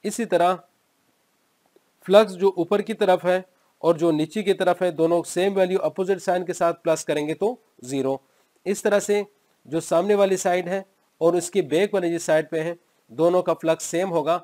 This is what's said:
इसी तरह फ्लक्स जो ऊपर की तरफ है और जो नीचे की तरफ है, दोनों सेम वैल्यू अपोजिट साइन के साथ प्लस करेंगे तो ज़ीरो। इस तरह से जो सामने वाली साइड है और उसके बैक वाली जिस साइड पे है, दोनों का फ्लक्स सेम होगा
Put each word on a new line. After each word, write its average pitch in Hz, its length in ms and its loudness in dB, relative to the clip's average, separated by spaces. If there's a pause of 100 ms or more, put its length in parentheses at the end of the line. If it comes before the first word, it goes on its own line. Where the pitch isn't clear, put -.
इसी 226 220 -4
तरह 180 280 2 (1500)
फ्लक्स 196 280 6
जो 190 240 0
ऊपर 190 240 0
की 214 140 -8
तरफ 185 300 2
है 185 180 0 (400)
और 165 140 2
जो 165 140 2
नीचे 160 320 -2
की 190 100 0
तरफ 180 300 0
है, 180 80 0
दोनों 165 320 0
सेम 190 300 -2
वैल्यू 190 260 0
अपोजिट 185 400 -2
साइन 180 260 -2
के 170 80 -8
साथ 170 200 0 (100)
प्लस 160 200 -2
करेंगे 151 300 -4
तो 214 240 -4 (260)
ज़ीरो। 135 380 -4 (440)
इस 190 180 -6
तरह 208 160 2
से 208 260 -2 (400)
जो 143 160 -4
सामने 185 340 0
वाली 196 220 2
साइड 180 320 -2
है 190 160 -6 (360)
और 170 140 4
उसके 175 280 -2
बैक 160 300 0
वाली 180 160 0
जिस 165 160 -4
साइड 156 240 0
पे 165 100 -4
है, 170 180 -6 (340)
दोनों 175 300 2
का 175 120 -2
फ्लक्स 160 320 -2
सेम 180 240 -2
होगा 165 340 0